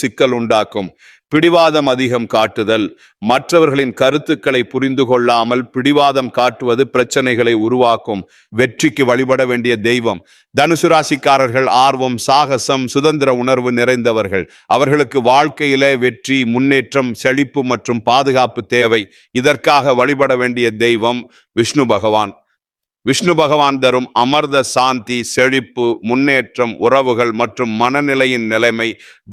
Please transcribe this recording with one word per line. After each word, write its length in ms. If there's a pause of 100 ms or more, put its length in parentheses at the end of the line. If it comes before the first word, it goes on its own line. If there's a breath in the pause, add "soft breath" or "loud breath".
சிக்கல் 360
உண்டாக்கும். 540 (420 soft breath)
பிடிவாதம் 580
அதிகம் 440
காட்டுதல். 500 (440 soft breath)
மற்றவர்களின் 720
கருத்துக்களை 600 (100)
புரிந்து 380
கொள்ளாமல் 520 (120)
பிடிவாதம் 640
காட்டுவது 460 (100)
பிரச்சனைகளை 600 (120)
உருவாக்கும். 580 (360 soft breath)
வெற்றிக்கு 500
வழிபட 420
வேண்டிய 240 (140)
தெய்வம். 340 (380 soft breath)
தனுசு 320
ராசிக்காரர்கள் 760 (160)
ஆர்வம், 320 (100)
சாகசம், 680
சுதந்திர 340 (140)
உணர்வு 360
நிறைந்தவர்கள். 680 (300 soft breath)
அவர்களுக்கு 440 (120)
வாழ்க்கையில 600 (120)
வெற்றி, 360 (140)
முன்னேற்றம், 580 (100)
செழிப்பு 400 (100)
மற்றும் 380
பாதுகாப்பு 520 (120)
தேவை. 280 (380 soft breath)
இதற்காக 600
வழிபட 420
வேண்டிய 260 (160)
தெய்வம் 380 (360 soft breath)
விஷ்ணு 260 (100)
பகவான். 400 (720)
விஷ்ணு 320
பகவான் 440
தரும் 240 (140)
அமர்ந்த 380 (120)
சாந்தி, 460 (160)
செழிப்பு, 520 (220)
முன்னேற்றம், 640 (120)
உறவுகள் 540
மற்றும் 320 (100)
மனநிலையின் 720
நிலைமை 360 (460 loud breath)